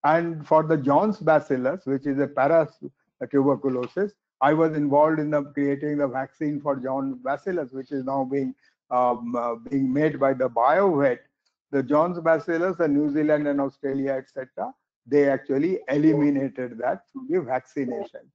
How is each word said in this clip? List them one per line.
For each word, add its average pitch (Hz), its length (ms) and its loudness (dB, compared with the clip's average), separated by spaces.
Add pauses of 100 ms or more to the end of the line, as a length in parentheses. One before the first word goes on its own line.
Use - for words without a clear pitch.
And 160 420 0
for 156 200 4
the 156 120 2
John's 147 420 2
bacillus, 147 680 0
which 135 200 -4
is 139 120 -2
a 143 80 0
paras 143 440 2 (600)
tuberculosis, 135 800 0 (300)
I 147 120 4
was 160 200 2
involved 147 440 2
in 151 120 -4
the 147 120 0
creating 143 560 -2
the 143 100 0
vaccine 135 520 -6
for 143 160 -2
John 131 460 -6
bacillus, 139 500 -6
which 131 200 -10
is 135 140 -6
now 135 180 -2
being, 131 300 -4 (360)
um, 123 460 0
uh, 117 200 -2
being 127 360 -2
made 147 260 0
by 135 140 2
the 131 160 -2
Biovet. 139 680 2 (540)
The 139 100 0
John's 156 380 2
bacillus, 165 580 0
the 165 100 2
New 143 240 2
Zealand 151 340 2
and 143 140 -2
Australia, 135 560 -4
et 127 160 -10
cetera, 139 400 -10 (340)
they 143 220 4
actually 139 600 0
eliminated 139 880 0
that 139 240 -4 (100)
through 131 160 -14
the 180 140 0
vaccination. 123 800 -8 (120)